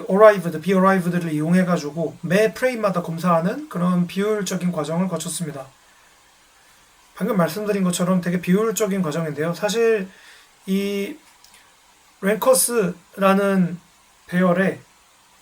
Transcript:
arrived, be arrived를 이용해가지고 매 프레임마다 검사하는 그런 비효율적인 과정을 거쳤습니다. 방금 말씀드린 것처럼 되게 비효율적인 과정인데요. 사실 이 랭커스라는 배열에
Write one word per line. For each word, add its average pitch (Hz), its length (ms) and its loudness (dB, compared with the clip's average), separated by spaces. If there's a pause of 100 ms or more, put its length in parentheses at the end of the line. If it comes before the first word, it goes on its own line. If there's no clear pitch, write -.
(100)
arrived, 190 500 6
be 180 140 0
arrived를 175 580 2
이용해가지고 160 880 -2
매 208 320 2
프레임마다 214 480 -2
검사하는 175 680 -2
그런 175 360 0
비효율적인 190 680 -4
과정을 160 360 -2
거쳤습니다. 156 600 -8 (1500)
방금 214 200 -2
말씀드린 202 480 0
것처럼 180 380 0
되게 175 180 -2
비효율적인 196 600 0
과정인데요. 156 500 -4
사실 208 560 0 (560)
이 202 540 -4 (1040)
랭커스라는 196 1600 2 (480)
배열에 180 540 0 (600)